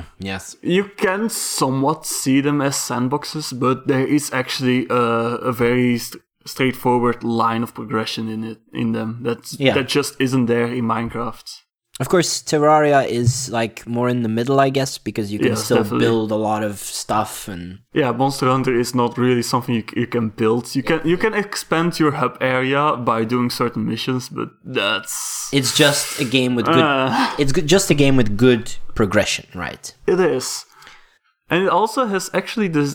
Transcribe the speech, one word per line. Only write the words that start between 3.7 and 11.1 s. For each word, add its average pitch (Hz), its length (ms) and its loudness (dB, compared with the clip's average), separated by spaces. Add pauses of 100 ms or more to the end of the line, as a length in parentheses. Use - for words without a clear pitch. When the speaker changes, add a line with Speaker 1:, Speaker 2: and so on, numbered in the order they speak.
Speaker 2:
there 131 200 2
is 143 260 0
actually 127 560 0
a, 117 60 0 (500)
a 123 80 -2
very 120 460 2
st-, - 240 -12 (240)
straightforward 123 760 0
line 113 400 0
of 117 120 -8
progression 113 560 -6
in 110 140 -6
it, 113 160 -12 (120)
in 117 200 -2
them 113 320 -4
that, 117 360 -6
Speaker 1:
Yeah. 131 140 4
Speaker 2:
that 139 140 -2
just - 300 -2
isn't 127 280 2
there 120 260 2
in 123 140 -2
Minecraft. 113 580 -4 (560)